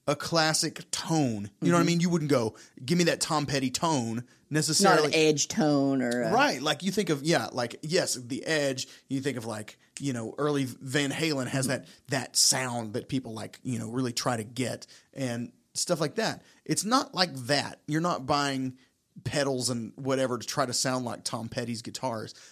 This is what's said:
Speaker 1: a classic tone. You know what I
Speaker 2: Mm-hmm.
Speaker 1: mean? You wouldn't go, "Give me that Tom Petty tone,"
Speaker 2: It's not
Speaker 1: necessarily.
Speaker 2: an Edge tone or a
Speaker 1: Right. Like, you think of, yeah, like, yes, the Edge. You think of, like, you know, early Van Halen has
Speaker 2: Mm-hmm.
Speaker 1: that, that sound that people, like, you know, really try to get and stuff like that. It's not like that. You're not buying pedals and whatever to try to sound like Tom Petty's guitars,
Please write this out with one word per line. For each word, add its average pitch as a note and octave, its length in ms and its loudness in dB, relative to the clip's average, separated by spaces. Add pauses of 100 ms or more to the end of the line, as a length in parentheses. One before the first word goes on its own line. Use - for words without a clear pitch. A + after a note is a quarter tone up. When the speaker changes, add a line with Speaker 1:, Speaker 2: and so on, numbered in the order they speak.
Speaker 1:
a D3 80 2
classic D#3 800 0
tone. A#2 580 0 (120)
You E3+ 80 4
know F3 60 6
what F3 40 6
I - 40 6
Speaker 2:
Mm-hmm. - 40 6
Speaker 1:
mean? E3+ 140 4
You F3+ 80 2
wouldn't D#3 220 2
go, A#2 240 2 (300)
"Give E3+ 120 2
me F3 80 4
that D3 160 2
Tom D3+ 240 0
Petty C3 260 0
tone," B2 480 0
Speaker 2:
It's - 80 -10 (240)
not C#3+ 40 -2
Speaker 1:
necessarily. D#3 520 6
Speaker 2:
an C3 60 0
Edge D#3 340 4
tone C#3 540 2
or A#2+ 220 0
a A2+ 100 0
Speaker 1:
Right. A3+ 280 2
Like, D3+ 220 -2
you F#3+ 80 0
think F#3+ 180 0
of, C3+ 140 0
yeah, D3 300 2
like, A#2+ 280 -4
yes, D#3 340 0
the B2+ 300 -8
Edge. C#3+ 440 0 (180)
You C3+ 140 -2
think C3+ 160 -4
of, A2+ 80 -8
like, G#2+ 320 -10 (240)
you C#3 100 -2
know, A2+ 260 -6
early C#3+ 280 0
Van C3+ 460 -2
Halen C#3 360 -2
has A#2+ 220 -2
Speaker 2:
Mm-hmm. B2+ 140 0
Speaker 1:
that, - 40 -20 (220)
that C3+ 260 -4
sound A#2+ 600 2
that A2 120 -4
people, B2+ 260 -4
like, G#2+ 300 -10
you A#2 160 -2
know, A2+ 100 -6
really B2 220 -2
try B2+ 240 0
to A2 80 -4
get A#2 420 -4 (280)
and A#2+ 400 -6 (220)
stuff D#3+ 260 -2
like D3+ 140 0
that. G3+ 260 -2 (240)
It's E3 180 0
not B3 320 0
like F3 180 0 (140)
that. A#2+ 400 0
You're D3+ 140 0
not D#3+ 240 0
buying C3+ 480 0 (500)
pedals C3 460 0
and A#2 260 -4
whatever C3 440 0
to - 60 -10
try C#3 200 -2
to A#2+ 80 -4
sound B2+ 320 0
like G#2+ 180 -8
Tom A2+ 240 -6
Petty's A#2+ 360 -6
guitars, A2+ 500 -6 (180)